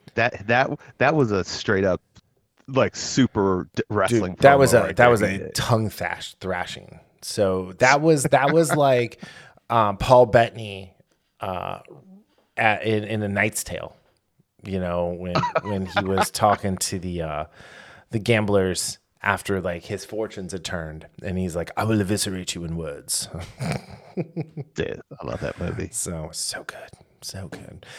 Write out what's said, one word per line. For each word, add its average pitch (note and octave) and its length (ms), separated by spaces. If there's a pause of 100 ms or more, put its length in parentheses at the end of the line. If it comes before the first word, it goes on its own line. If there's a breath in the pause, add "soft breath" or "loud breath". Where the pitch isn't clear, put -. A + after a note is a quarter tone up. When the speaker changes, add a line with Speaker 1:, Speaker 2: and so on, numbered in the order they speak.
(140)
Speaker 1:
that, A2+ 320
that, B2 240 (280 loud breath)
that D3 180
was A#2+ 160
a F#2+ 100
straight G2 420
up, F2+ 160 (680)
like, B2+ 260
super G2 800
d-, - 140
wrestling G2+ 460
Speaker 2:
Dude, - 80
that C#3 140
was C3+ 160
Speaker 1:
promo - 20
Speaker 2:
a, A2 80
Speaker 1:
right F#2+ 40
Speaker 2:
that F#2 120
Speaker 1:
there A#2+ 120
Speaker 2:
was A#2 80
Speaker 1:
he G2+ 80
Speaker 2:
a F#2+ 120
Speaker 1:
did. - 180
Speaker 2:
tongue A2 340
thash - 460
thrashing. - 640 (220)
So F#2 560
that C#3 220
was, D#3 240
that C#3+ 280
was E3 200
Speaker 1:
<laughs> E3 40
Speaker 2:
like, B2+ 440 (480 loud breath)
um, G#2+ 280
Paul B2 300
Bettany, G#2+ 680 (460)
uh, F2+ 400 (760)
at, G#2+ 280
in, G#2+ 200
in G#2+ 180
A G2+ 60
Knight's G2+ 360
Tale, - 320 (680)
you F#2+ 140
know, F2 300
when, F2+ 260 (160)
Speaker 1:
<laughs> - 120
Speaker 2:
when G2 240
he F#2+ 180
was F#2+ 260
talking G2+ 460
to F#2+ 240
the, F2 220
uh, D2+ 220 (680 loud breath)
the A2+ 100
gamblers G2+ 800 (240)
after, G2 380
like, F2 240
his G2+ 220
fortunes G2+ 460
had F2 120
turned, D#2+ 420 (160)
and F#2 140
he's F#2 180
like, E2+ 220
"I G#2 80
will A2 160
eviscerate F#2+ 540
you E2+ 100
in E2 100
words." D2 600
<laughs> - 840 (580)
Speaker 1:
Dude, - 280 (180)
I - 60
love - 140
that - 200
movie. F2+ 320
Speaker 2:
So, D#2+ 400
so - 320
good. - 240 (320)
So F#2+ 280
good. - 360 (140 loud breath)